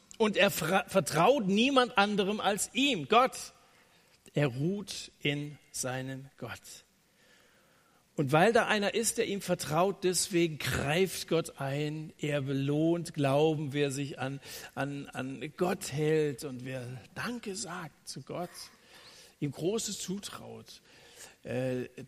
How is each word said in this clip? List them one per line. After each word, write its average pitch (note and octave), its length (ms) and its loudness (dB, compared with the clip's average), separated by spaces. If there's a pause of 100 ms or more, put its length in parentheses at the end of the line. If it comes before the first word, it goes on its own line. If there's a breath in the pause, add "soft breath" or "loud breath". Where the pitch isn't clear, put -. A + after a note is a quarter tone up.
(180)
und G#3+ 180 2
er G3 160 6
fra-, F3+ 380 2
vertraut G3 580 4
niemand A#3+ 500 4
anderem G3+ 440 2
als G3 320 0
ihm, A3 340 0
Gott. - 460 4 (800 soft breath)
Er D3 140 2
ruht E3+ 760 -4
in D3 360 -2 (140)
seinen C3 680 -8
Gott. - 220 -12 (1600 soft breath)
Und C#3 160 0
weil E3+ 200 8
da A3+ 140 6
einer G3+ 300 2
ist, A3 240 0
der - 80 2
ihm G3+ 140 -4
vertraut, F3 600 0
deswegen E3+ 540 2
greift D3 720 0
Gott - 340 0
ein. D3+ 580 -4
Er D3 220 -2
belohnt D3 720 0
Glauben, D3 600 2
wer C#3+ 180 0
sich C3+ 260 -6
an, C3+ 220 -6 (340 loud breath)
an, C#3+ 360 -6
an C3+ 460 -10
Gott F3+ 360 -2
hält D3+ 520 0
und B2+ 220 -8
wer C3 160 -8 (320)
Danke G#3 420 -6
sagt F3+ 540 -10
zu C#3+ 120 -10
Gott, D#3 280 -8 (880 loud breath)
ihm D3 120 -2
Großes G3+ 480 -2
zutraut, A#2 840 -10 (600 loud breath)
äh, B2+ 460 -4 (180)